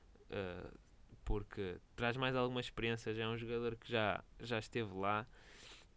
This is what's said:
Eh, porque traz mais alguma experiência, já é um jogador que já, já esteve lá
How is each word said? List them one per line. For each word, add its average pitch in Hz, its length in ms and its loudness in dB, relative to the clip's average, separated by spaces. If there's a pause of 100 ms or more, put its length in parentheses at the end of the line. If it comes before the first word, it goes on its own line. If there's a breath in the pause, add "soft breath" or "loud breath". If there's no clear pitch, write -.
(300 loud breath)
Eh, 90 420 -4 (520)
porque 98 540 -2 (180)
traz 120 220 2
mais 131 180 2
alguma 123 260 2
experiência, 113 520 0
já 113 100 0
é 113 40 2
um 113 100 0
jogador 117 380 0
que - 160 -8
já, 107 320 4 (160)
já 120 200 0
esteve 107 360 -2
lá 104 320 2 (680 loud breath)